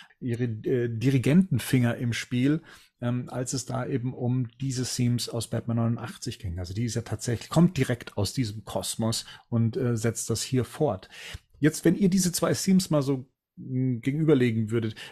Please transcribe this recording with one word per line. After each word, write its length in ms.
ihre, 240
äh, 460
Dirigentenfinger 1040
im 160
Spiel, 520
ähm, 300
als 240
es 120
da 200
eben 280
um 360
diese 240
Themes 460
aus 200
Batman 280
neunundachtzig 600
ging. 220
Also 140
die 100
ist 120
ja 80
tatsächlich, 460
kommt 280
direkt 400
aus 160
diesem 320
Kosmos 580
und, 300
äh, 180
setzt 340
das 120
hier 240
fort. 420
Jetzt, 260
wenn 100
ihr 140
diese 240
zwei 200
Themes 360
mal 120
so, 280
mm, 440
gegenüberlegen 720
würdet, 260